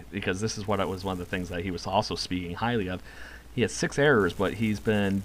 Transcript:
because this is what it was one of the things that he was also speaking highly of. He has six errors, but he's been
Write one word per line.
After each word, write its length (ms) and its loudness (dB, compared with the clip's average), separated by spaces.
because 300 -2
this 180 -2
is 80 -8
what 140 2
it 80 0
was 160 -4
one 80 -2
of 60 -4
the 80 -8
things 240 -4
that 120 -4
he 80 -2
was 160 -4
also 300 2
speaking 400 -4
highly 320 0
of. 120 -4
He 80 2
has 100 2
six 280 0
errors, 320 6
but 220 0
he's 260 0
been 440 2